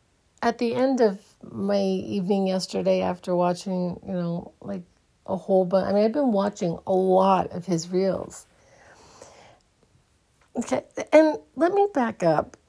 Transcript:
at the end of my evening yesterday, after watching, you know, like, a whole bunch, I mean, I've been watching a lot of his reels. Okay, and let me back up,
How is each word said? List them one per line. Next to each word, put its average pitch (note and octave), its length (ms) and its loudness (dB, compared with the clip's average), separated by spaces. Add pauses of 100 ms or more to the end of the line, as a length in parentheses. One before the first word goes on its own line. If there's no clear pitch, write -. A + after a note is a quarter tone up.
(420)
at A#3 160 0
the A#3+ 160 -2
end B3+ 260 2
of G3 200 2 (220)
my G3+ 380 -2
evening G3 640 -2
yesterday, F#3 560 -2
after F3+ 340 -4
watching, F3+ 680 -2
you G3 60 -8
know, E3+ 480 -6
like, F#3+ 220 -10 (440)
a G3 100 -4
whole F#3 280 2
bunch, F#3 220 0
I F#3+ 60 -2
mean, G#3 120 4
I've A3+ 80 2
been C4+ 200 0
watching G3 540 -2
a F#3+ 60 -2
lot F#3 600 4
of E3+ 140 -10
his E3+ 220 -2
reels. F#3 580 -4 (2000)
Okay, B3+ 280 -4 (280)
and D#4 260 6 (180)
let E4 160 2
me G4+ 220 2
back A3+ 280 -2
up, D#3+ 340 0 (120)